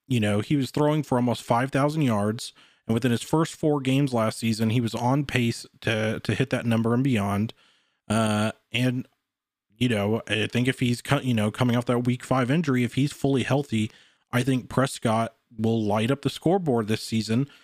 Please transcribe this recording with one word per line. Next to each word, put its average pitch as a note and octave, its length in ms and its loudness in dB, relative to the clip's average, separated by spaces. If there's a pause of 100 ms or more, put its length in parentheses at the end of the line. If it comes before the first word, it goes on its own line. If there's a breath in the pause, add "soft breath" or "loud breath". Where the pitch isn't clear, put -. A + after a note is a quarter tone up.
you B2 140 0
know, G#2 220 0
he D3 160 0
was C3 120 -2
throwing D3 320 0
for C3+ 160 0
almost A#2+ 260 0
five B2 280 0
thousand D3 300 0
yards, A2 500 0 (340 soft breath)
and A2+ 80 0
within A#2+ 180 2
his A2+ 100 0
first - 340 -2
four D3 240 0
games C3 340 2
last A2 240 0
season, A2+ 340 0
he A#2+ 100 2
was A2+ 120 -2
on B2 300 0
pace A#2+ 420 -2 (140)
to, A2 400 -2
to - 160 -2
hit C3 140 0
that B2 160 -2
number A#2 280 2
and C3 120 2
beyond. G#2 480 0 (560 soft breath)
Uh, G#2+ 420 0 (220)
and, B2 340 0 (680)
you B2 100 0
know, G#2+ 400 0
I G#2 200 0
think B2 200 0
if B2+ 140 0
he's A#2+ 200 0
co-, C#3 200 0
you B2+ 120 0
know, G#2+ 160 2
coming A#2+ 280 0
off A#2+ 80 -2
that A#2+ 140 0
week B2 260 -2
five B2+ 260 0
injury, C3+ 320 2
if A#2 120 -2
he's C#3+ 180 0
fully C#3 300 0
healthy, A2 460 0 (440 soft breath)
I B2 100 2
think B2+ 240 0
Prescott A2+ 640 -2 (240)
will A2+ 240 0
light A2 300 0
up C3+ 120 -4
the C#3 60 0
scoreboard D3 600 0
this A2 120 -2
season, A2+ 460 -2 (160 loud breath)